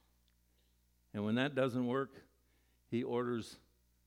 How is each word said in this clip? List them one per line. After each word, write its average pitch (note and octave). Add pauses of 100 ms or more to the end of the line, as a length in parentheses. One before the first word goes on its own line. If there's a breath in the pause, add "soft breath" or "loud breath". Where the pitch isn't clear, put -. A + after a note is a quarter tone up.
(1120 soft breath)
And G#2
when A2
that C3+
doesn't B2+
work, C3 (760 soft breath)
he A#2
orders A#2+ (500)